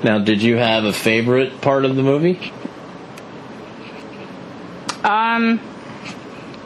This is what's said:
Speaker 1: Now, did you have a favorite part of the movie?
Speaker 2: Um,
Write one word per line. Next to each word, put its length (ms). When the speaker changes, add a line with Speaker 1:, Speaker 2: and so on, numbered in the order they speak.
Speaker 1:
Now, 160
did 240
you 140
have 260
a 100
favorite 680
part 240
of 100
the 80
movie? 480
Speaker 2:
Um, 560